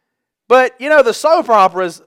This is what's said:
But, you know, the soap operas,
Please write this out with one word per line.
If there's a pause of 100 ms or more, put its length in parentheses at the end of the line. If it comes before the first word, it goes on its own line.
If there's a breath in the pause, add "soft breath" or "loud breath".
(480)
But,
you
know,
the
soap
operas,